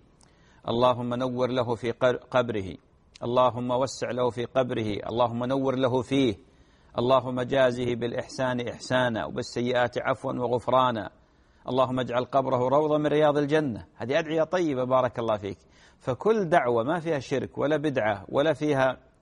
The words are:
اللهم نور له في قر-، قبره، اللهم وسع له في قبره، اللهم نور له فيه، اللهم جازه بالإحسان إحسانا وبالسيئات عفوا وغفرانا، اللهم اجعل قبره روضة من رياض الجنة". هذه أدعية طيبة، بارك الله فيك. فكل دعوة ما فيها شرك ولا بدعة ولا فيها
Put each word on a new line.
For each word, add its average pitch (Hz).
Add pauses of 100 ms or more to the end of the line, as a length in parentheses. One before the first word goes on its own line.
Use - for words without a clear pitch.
(680)
اللهم 120
نور 123
له 123
في 113
قر-، 123 (140)
قبره، 110 (480)
اللهم 123
وسع 123
له 123
في 120
قبره، 120
اللهم 120
نور 135
له 127
فيه، 131 (640)
اللهم 127
جازه 123
بالإحسان 120
إحسانا 113
وبالسيئات 120
عفوا 131
وغفرانا، 123 (580)
اللهم 127
اجعل 123
قبره 131
روضة 151
من 151
رياض 147
الجنة". 143 (100)
هذه 127
أدعية 160
طيبة، 151
بارك 127
الله 113
فيك. 98 (400)
فكل 202
دعوة 123
ما 165
فيها 156
شرك 123
ولا 143
بدعة 117
ولا 151
فيها 135 (260)